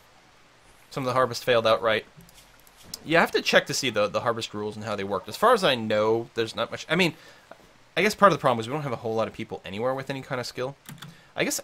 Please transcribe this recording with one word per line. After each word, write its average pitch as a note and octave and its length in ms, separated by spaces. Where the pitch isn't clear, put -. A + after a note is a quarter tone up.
Some C#3 140
of B2+ 40
the B2 60
harvest B2 300
failed A#2 240
outright. A2+ 380
Yeah, D#3+ 140
I - 20
have A#3 100
to - 100
check - 260
to D3 60
see C3+ 160
the, G#2 180
the G2+ 140
harvest A2+ 320
rules G#2 220
and G#2+ 80
how G#2+ 120
they G2 80
work. G2 240
As G2+ 100
far A3+ 160
as G3+ 100
I C#3+ 120
know, A2 580
there's A2+ 220
not A#2 160
much... A#2 180
I D#3 60
mean, F3+ 180
I E3 60
guess G#3+ 140
part G3 160
of D3+ 60
the - 40
problem B2 180
is A2 80
we B2 60
don't D3+ 100
have C#3 80
a A2+ 60
whole A2+ 180
lot A2 120
of G2+ 60
people A2 300
anywhere A2 300
with C3+ 160
any C3+ 120
kind C3 200
of A#2+ 60
skill. B2+ 280
I - 80
guess C4+ 200